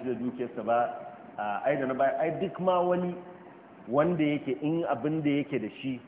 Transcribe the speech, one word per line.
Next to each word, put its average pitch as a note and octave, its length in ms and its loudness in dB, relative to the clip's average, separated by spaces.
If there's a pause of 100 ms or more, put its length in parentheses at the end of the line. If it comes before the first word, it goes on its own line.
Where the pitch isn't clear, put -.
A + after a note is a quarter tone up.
shi - 20 -6
da B2+ 140 -2
dukiyarsa A#2+ 460 -4
ba, A#2 260 4 (480)
a, G#2 260 -2
ai D3 140 4
da C3+ 80 -2
na C3 80 -2
baya, C3+ 260 2
ai E3 100 0 (100)
duk F#3+ 200 -4
ma F#3 200 4
wani F3+ 340 2 (720)
wanda D#3 360 4
yake C#3+ 360 0
in E3 240 0
abin D3 380 0
da C#3+ 80 2
yake C#3 300 2
da G#2+ 80 -2 (120)
shi C3 280 -4